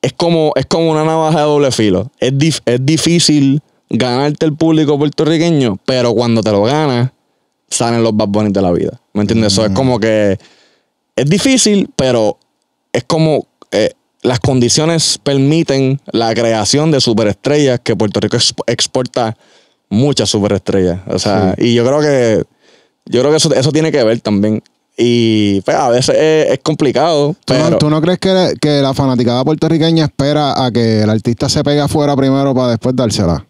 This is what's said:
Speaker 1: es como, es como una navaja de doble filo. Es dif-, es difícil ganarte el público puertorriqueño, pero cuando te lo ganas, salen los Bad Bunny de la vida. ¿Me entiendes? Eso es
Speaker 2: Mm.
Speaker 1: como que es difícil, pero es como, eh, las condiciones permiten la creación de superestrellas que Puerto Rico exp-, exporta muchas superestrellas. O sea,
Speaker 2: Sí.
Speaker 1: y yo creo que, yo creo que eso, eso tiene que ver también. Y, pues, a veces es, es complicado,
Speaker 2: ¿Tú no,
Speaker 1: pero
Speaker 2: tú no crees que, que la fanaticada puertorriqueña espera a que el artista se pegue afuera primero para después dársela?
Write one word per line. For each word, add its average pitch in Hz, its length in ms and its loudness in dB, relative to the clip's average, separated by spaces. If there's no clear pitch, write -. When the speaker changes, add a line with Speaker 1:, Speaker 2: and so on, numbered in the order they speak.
Speaker 1:
es 131 80 -4
como, 165 420 0
es 135 120 -2
como 165 240 0
una 156 120 0
navaja 160 360 0
de 147 60 0
doble 147 260 2
filo. 104 480 0
Es 123 140 0
dif-, 147 320 -2
es 127 200 -2
difícil 151 760 2
ganarte 131 560 -2
el 151 100 0
público 156 440 2
puertorriqueño, 151 880 0
pero 123 280 0
cuando 117 300 0
te 107 80 0
lo 101 120 2
ganas, 131 480 0
salen 120 340 -2
los 110 120 0
Bad 107 120 0
Bunny 104 240 -2
de 95 100 0
la 90 100 0
vida. - 280 -4
¿Me 104 80 -2
entiendes? 107 320 0
Eso 110 120 0
es 101 60 0
Speaker 2:
Mm. - 20 -2
Speaker 1:
como 127 260 0
que 107 380 0
es 120 140 -2
difícil, 208 680 2
pero 120 420 0
es 123 100 -2
como, 160 440 0
eh, 104 200 0
las 123 180 0
condiciones 147 840 0
permiten 135 760 0
la 113 240 0
creación 117 560 0
de 135 100 2
superestrellas 123 840 0
que 117 120 -2
Puerto 101 240 -2
Rico 110 180 -2
exp-, - 300 -4
exporta 120 680 -4
muchas 123 400 0
superestrellas. 98 760 0
O - 100 -4
sea, 95 400 0
Speaker 2:
Sí. 120 100 0
Speaker 1:
y 120 60 2
yo 117 120 2
creo 139 160 0
que, 127 420 0
yo 120 160 -2
creo 143 100 2
que 156 60 2
eso, 151 160 0
eso 127 180 0
tiene 156 200 0
que 143 120 2
ver 113 180 2
también. 104 400 -2
Y, 113 640 2
pues, 151 140 -2
a 147 140 0
veces 123 260 2
es, 156 380 2
es 131 60 -4
complicado, 147 840 0
Speaker 2:
¿Tú - 100 -4
no, 127 120 0
Speaker 1:
pero 165 120 2
Speaker 2:
tú 151 120 2
no 156 120 2
crees 175 160 0
que, 185 440 0
que 147 200 2
la 135 120 0
fanaticada 127 500 0
puertorriqueña 160 640 0
espera 143 600 -2
a 123 60 -2
que 113 300 0
el 104 80 2
artista 117 400 -2
se 151 160 -2
pegue 147 160 0
afuera 143 340 0
primero 135 400 0
para 127 140 2
después 123 260 -2
dársela? 98 540 -2